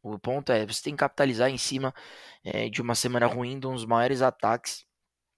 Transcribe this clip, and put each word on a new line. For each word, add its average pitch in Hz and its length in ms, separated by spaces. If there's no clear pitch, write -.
o 104 160
ponto 131 320
é, 110 160
você 110 160
tem 147 120
que 139 60
capitalizar 131 500
em 131 80
cima, 131 360
é, 113 280
de 107 120
uma 120 140
semana 120 320
ruim 123 320
de 135 80
um 131 60
dos 120 100
maiores 120 380
ataques - 680